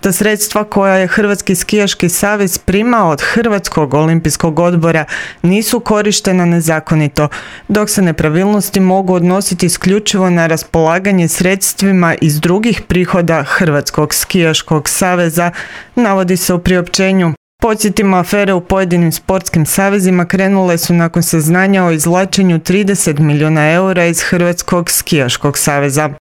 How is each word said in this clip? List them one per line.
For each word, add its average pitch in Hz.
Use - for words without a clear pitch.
da 196
sredstva 208
koja 196
je 190
Hrvatski 202
skijaški 196
savez 202
primao 208
od 143
Hrvatskog 196
olimpijskog 160
odbora 170
nisu 214
korištena 208
nezakonito, 156
dok 208
se 202
nepravilnosti 180
mogu 185
odnositi 180
isključivo 190
na 170
raspolaganje 165
sredstvima 185
iz 151
drugih 196
prihoda 170
Hrvatskog 151
skijaškog 160
saveza”, 175
navodi 190
se 180
u 175
priopćenju. 180
Podsjetimo, 208
afere 196
u 185
pojedinim 175
sportskim 175
savezima 190
krenule 190
su 175
nakon 170
saznanja 180
o 175
izvlačenju 175
trideset 185
milijuna 151
eura 180
iz 170
Hrvatskog 175
skijaškog 143
saveza. 143